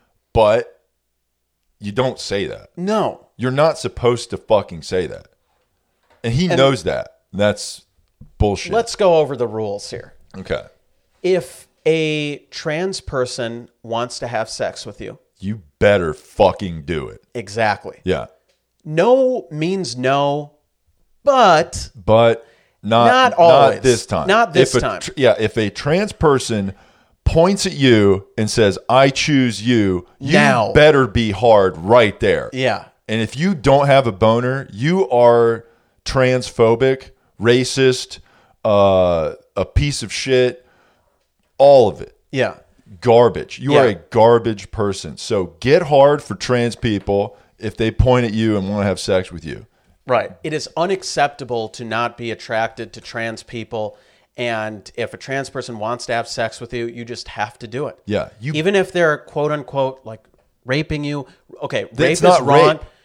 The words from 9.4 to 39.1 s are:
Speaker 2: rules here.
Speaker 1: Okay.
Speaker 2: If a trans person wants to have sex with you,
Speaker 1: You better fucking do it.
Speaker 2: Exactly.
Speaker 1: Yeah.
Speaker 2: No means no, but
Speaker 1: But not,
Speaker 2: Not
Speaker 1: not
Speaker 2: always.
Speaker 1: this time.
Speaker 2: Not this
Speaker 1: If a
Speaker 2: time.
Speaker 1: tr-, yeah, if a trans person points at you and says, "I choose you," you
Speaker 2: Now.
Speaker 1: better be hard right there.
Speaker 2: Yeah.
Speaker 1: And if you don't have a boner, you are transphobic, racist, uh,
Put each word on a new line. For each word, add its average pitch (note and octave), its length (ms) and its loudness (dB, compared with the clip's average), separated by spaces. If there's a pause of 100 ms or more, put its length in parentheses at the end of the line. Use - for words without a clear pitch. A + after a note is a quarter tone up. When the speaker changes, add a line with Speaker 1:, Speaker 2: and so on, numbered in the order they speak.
Speaker 2:
rules G#2+ 420 -8
here. - 240 -16 (240)
Speaker 1:
Okay. E2+ 260 -8 (600)
Speaker 2:
If F3+ 440 -4 (180)
a D3+ 540 -2 (120)
trans F3 500 -6
person A#2+ 680 -8 (120)
wants A#2 380 -6
to B2+ 80 -10
have A2+ 220 -6
sex - 360 -8
with G#2 160 -16
you, G2+ 160 -14 (220)
Speaker 1:
You G#2 220 -8 (180)
better F#2+ 340 2
fucking F2 680 -2
do C#2+ 260 -8
it. - 120 -20 (120)
Speaker 2:
Exactly. G2+ 720 -4
Speaker 1:
Yeah. D2 220 -4 (580)
Speaker 2:
No A#3 680 0
means D#3+ 460 -6
no, C#3+ 560 -2 (720)
but G#3 680 2
Speaker 1:
But A2+ 500 2 (360)
not, A2+ 260 2
Speaker 2:
Not B3+ 240 4
Speaker 1:
not - 20 -8
Speaker 2:
always. C#3 480 4
Speaker 1:
this B2 240 2
time. F2+ 220 -4
Speaker 2:
Not G#3 260 0
this C3 220 2
Speaker 1:
If A#2+ 80 2
a - 20 -2
Speaker 2:
time. G2+ 160 -6
Speaker 1:
tr-, - 160 -12
yeah, B2 220 4
if G#2+ 180 -2
a G#2+ 120 0
trans F3+ 440 -2
person A#2 600 0 (520)
points F#3 400 2
at F3+ 80 -6
you A2 540 4 (100)
and A2 120 -2
says, G2+ 280 2 (120)
"I C3+ 200 4
choose B2+ 560 -2
you," G2+ 400 0 (140)
you C#3 140 -4
Speaker 2:
Now. C3+ 400 2
Speaker 1:
better D3 340 6
be G#2+ 240 -2
hard G2+ 460 4
right G#2 420 2
there. C2 340 0
Speaker 2:
Yeah. B2 320 -4 (220)
Speaker 1:
And A2+ 140 -4
if A2 160 -6
you F#3 180 -2
don't C#3 320 2
have C3+ 200 4
a A2 60 -2
boner, A#2+ 580 0
you D#3+ 380 -2
are A#2 560 4 (400)
transphobic, B2+ 1080 0 (300)
racist, B2+ 800 0 (460)
uh, F#2 680 2 (220)